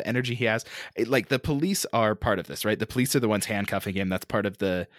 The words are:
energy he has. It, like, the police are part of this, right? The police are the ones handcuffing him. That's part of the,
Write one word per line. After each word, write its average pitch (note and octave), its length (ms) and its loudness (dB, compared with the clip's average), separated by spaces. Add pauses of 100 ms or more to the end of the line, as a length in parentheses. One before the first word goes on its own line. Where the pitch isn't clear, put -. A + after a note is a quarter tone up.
energy B2 300 -2
he A#2+ 100 -2
has. A2+ 200 2 (320)
It, A2+ 120 0
like, B2+ 200 2
the C3 100 2
police D#3+ 540 0
are G#2+ 220 4
part G#2 240 0
of E2+ 80 -6
this, - 180 -6
right? G#2+ 140 2
The A2+ 80 -2
police B2 300 0
are C3 40 2
the A2+ 80 4
ones G#2 180 2
handcuffing G2+ 480 -2
him. G2 140 0
That's F#2 180 -2
part G#2 200 0
of F#2+ 120 -6
the, F2+ 280 0 (120)